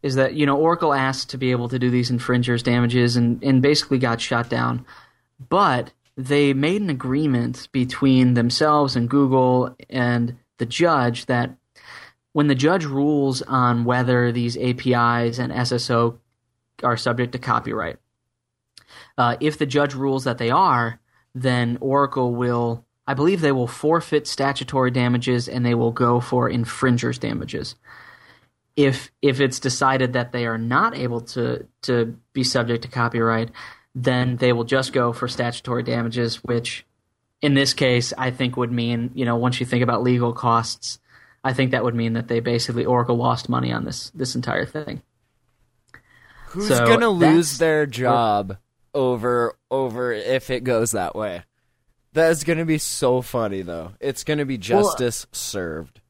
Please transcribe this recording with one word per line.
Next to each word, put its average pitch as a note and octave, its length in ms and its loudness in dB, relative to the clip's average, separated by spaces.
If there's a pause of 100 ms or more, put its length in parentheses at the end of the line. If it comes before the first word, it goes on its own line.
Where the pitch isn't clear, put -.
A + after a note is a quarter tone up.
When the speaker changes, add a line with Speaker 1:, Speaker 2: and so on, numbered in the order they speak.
Speaker 1:
is C3+ 140 -2
that, C3+ 180 2
you D3+ 100 2
know, C#3 120 2
Oracle E3 360 2
asked C3 380 -2
to C3 80 -8
be B2+ 120 0
able A#2+ 180 0
to B2+ 100 -2
do B2 100 2
these B2 220 2
infringers B2 520 0
damages A#2+ 540 2
and, A#2+ 260 2
and C3 200 4
basically C#3 360 2
got A#2 220 0
shot A#2+ 300 -2
down. B2 340 -2 (640)
But D#3+ 440 2 (240)
they C#3 360 2
made D#3+ 300 0
an F#3+ 80 -2
agreement B2+ 840 -2
between B2+ 600 4
themselves C3+ 600 2
and A#2+ 140 0
Google B2+ 680 4 (140)
and A#2+ 480 0 (220)
the A#2+ 80 -2
judge B2+ 600 0
that A#2+ 300 -2 (760)
when D3 120 2
the C#3+ 80 4
judge D#3+ 300 2
rules C#3 580 0
on B2 420 2
whether B2 460 2
these A#2+ 280 -2
A B2 160 0
P B2 180 0
Is A#2+ 460 2
and B2 120 -4
S A#2+ 220 -2
S A#2+ 180 -2
O A#2 280 2 (680)
are A#2+ 120 2
subject A#2+ 360 -2
to B2+ 60 -8
copyright, A2+ 600 -4 (1200)
uh, A#2+ 220 2
if D3 180 0
the D3+ 80 0
judge C#3+ 280 0
rules C3+ 300 -2
that A#2+ 140 -2
they A#2 120 -2
are, B2+ 500 2 (340)
then B2 460 0
Oracle C3+ 520 0
will, A#2+ 520 -2 (220)
I C3+ 80 -2
believe E3+ 260 2
they E3 120 2
will B2 140 0
forfeit D3+ 600 0
statutory C3+ 640 -2
damages B2 560 0
and B2 180 -2
they A#2+ 80 2
will A#2 180 0
go A#2+ 280 2
for B2 280 0
infringers A#2+ 720 0
damages. - 560 -8 (1000)
If, C3+ 340 2 (120)
if C3+ 180 2
it's C3 200 0
decided C3 520 0
that B2 180 -2
they A#2+ 160 -4
are A2+ 120 -4
not C3+ 380 0
able A#2+ 260 -4
to, B2 440 -4 (160)
to A#2+ 340 0 (160)
be C3 120 -2
subject A#2 380 0
to - 60 -12
copyright, A2+ 600 0 (440)
then B2+ 440 0
they B2 140 4
will A#2 120 0
just C3 280 0
go A#2+ 200 0
for A#2+ 160 -6
statutory A#2+ 560 -4
damages, A#2 580 -4
which A#2+ 420 -6 (560)
in C#3+ 140 2
this C3+ 180 4
case, B2 460 2
I B2+ 140 -2
think B2+ 240 -4
would A#2+ 160 -2
mean, A#2+ 420 -2
you C3 100 -4
know, A#2 120 0
once B2+ 240 0
you B2+ 60 -4
think B2 180 2
about A#2 180 0
legal B2 300 2
costs, A#2 680 -2 (460)
I C3 80 0
think B2+ 180 0
that B2 140 0
would A#2 100 0
mean A#2 200 -2
that A2+ 120 -4
they A#2 140 0
basically, A#2+ 440 -2
Oracle B2 320 2
lost A#2+ 320 -2
money B2 240 -2
on A#2 120 -4
this, - 260 -10
this B2+ 240 -6
entire B2 320 -4
thing. - 360 -12 (1500)
Speaker 2:
Who's G3+ 200 -6
Speaker 1:
So A#2+ 160 4
Speaker 2:
gonna A#3 240 6
lose E3 420 4
Speaker 1:
that's C3+ 80 -8
Speaker 2:
their D#3 280 2
job A2+ 720 0 (360)
over, B2 600 0 (140)
over B2 420 -4
if B2 380 -4
it B2 140 -4
goes A#2 280 0
that F#2 220 -4
way? F#2+ 300 -8 (680)
That D#3+ 160 4
is D#3 120 0
gonna E3 220 -2
be D#3+ 140 0
so B2+ 440 0
funny, G#2 400 -4
though. F2 380 -10
It's C3+ 240 -6
gonna D3+ 220 -4
be C3+ 80 -6
Speaker 1:
Well, A2 280 0
Speaker 2:
justice C3 500 -2
served. E2 760 -10